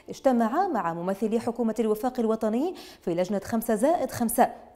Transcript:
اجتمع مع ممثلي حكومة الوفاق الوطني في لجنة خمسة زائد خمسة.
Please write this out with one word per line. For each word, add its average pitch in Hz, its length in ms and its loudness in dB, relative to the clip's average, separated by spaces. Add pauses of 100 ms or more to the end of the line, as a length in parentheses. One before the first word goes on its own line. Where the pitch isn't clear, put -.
اجتمع 247 600 2
مع 185 260 -2
ممثلي 196 460 -2
حكومة 226 380 -2
الوفاق 233 420 0
الوطني 220 540 0 (260)
في 175 140 -2
لجنة 185 300 0
خمسة 226 300 0
زائد 254 360 2
خمسة. 226 400 2 (260)